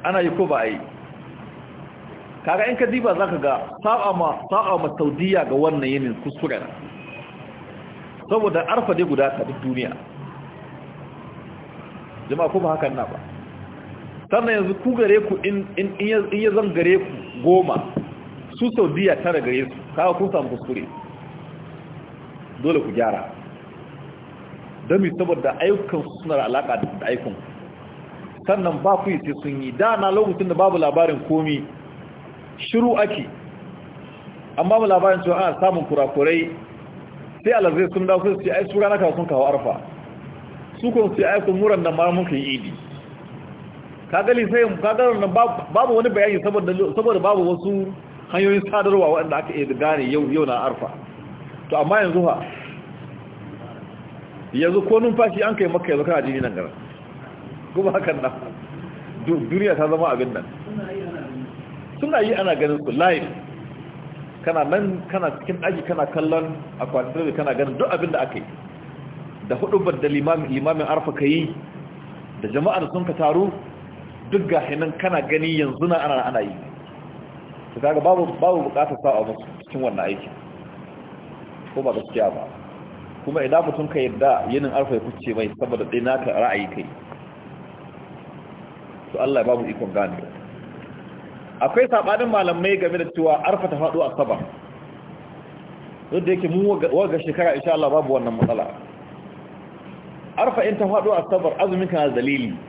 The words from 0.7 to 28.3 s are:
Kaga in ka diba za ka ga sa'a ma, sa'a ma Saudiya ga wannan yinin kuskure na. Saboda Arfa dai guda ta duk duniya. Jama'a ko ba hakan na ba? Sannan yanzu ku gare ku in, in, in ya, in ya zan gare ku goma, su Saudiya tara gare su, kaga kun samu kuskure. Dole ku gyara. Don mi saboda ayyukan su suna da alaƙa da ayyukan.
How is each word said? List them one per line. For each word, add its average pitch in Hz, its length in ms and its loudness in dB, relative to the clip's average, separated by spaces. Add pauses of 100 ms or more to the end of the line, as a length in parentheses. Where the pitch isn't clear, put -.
Kaga 185 240 2
in 240 80 0
ka 247 80 4
diba 226 300 2
za 190 120 2
ka 175 100 -2
ga 135 160 2 (300)
sa'a 202 300 2
ma, 170 360 0
sa'a 190 280 2
ma 160 200 0
Saudiya 160 480 2
ga 123 100 0
wannan 147 320 4
yinin 131 360 0
kuskure 135 360 -4
na. - 80 -10 (1600)
Saboda 196 380 2
Arfa 214 260 2
dai 170 120 2
guda 139 260 4
ta - 120 -4
duk - 180 -8
duniya. 127 300 -2 (2500)
Jama'a 151 220 2
ko 190 80 2
ba 160 160 2
hakan 143 200 -2
na 120 100 -2
ba? - 120 -10 (1120)
Sannan 226 300 4
yanzu 190 240 0
ku 254 100 2
gare 214 300 6
ku 202 200 0
in, 196 200 0 (140)
in, 190 220 -2
in 202 80 0
ya, 220 100 2 (140)
in 208 100 0
ya 220 100 4
zan 202 220 2
gare 170 260 6
ku - 440 -8
goma, 165 340 6 (800)
su 240 180 2
Saudiya 175 480 4
tara 165 160 2
gare 127 260 0
su, - 120 -12 (180)
kaga 175 220 4
kun 190 140 0
samu 143 180 0
kuskure. 123 340 -6 (1800)
Dole 147 200 4
ku 110 100 -4
gyara. 104 380 0 (1600)
Don 196 140 4
mi 180 160 2
saboda 170 440 0
ayyukan 185 420 2
su - 60 -8 (120)
suna 156 160 -2
da 131 80 2
alaƙa 120 360 0 (180)
da - 80 -6
ayyukan. 117 260 -2 (1120)